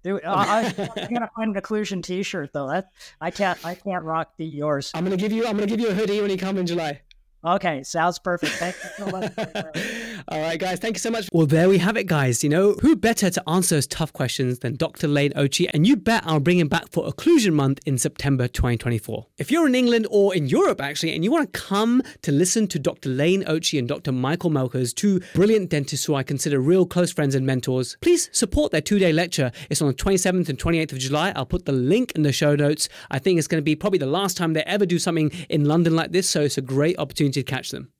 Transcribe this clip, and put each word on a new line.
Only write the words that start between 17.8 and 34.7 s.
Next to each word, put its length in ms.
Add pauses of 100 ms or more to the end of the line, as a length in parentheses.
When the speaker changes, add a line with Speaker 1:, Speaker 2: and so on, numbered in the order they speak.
Speaker 2:
in 140
September 480
twenty 300
twenty-four. 500 (120)
If 120
you're 160
in 80
England 340
or 280
in 100
Europe, 340
actually, 360
and 80
you 80
wanna 160
come 560 (180)
to 80
listen 380
to 100
Doctor 300
Lane 340
Ochi 340
and 120
Doctor 240
Michael 400
Melkers, 420
two 240 (160)
brilliant 340
dentists 380
who 80
I 80
consider 380
real 260
close 240
friends 240
and 100
mentors, 560
please 320
support 380
their 100
two-day 320
lecture. 380 (180)
It's 140
on 60
the 60
twenty-seventh 540
and 80
twenty-eighth 360
of 80
July. 340
I'll 100
put 220
the 60
link 400
in 100
the 100
show 220
notes. 340 (220)
I 80
think 220
it's 80
gonna 140
be 120
probably 240
the 80
last 300
time 160
they 100
ever 240